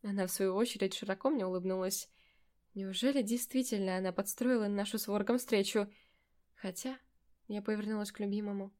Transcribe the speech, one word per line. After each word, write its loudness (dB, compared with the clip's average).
Она, 0
в -4
свою 2
очередь, 0
широко 0
мне 2
улыбнулась. 0
Неужели 2
действительно 0
она 0
подстроила 2
нашу 0
с -4
Воргом 2
встречу? 2
Хотя -8
я -4
повернулась -2
к -8
любимому. -2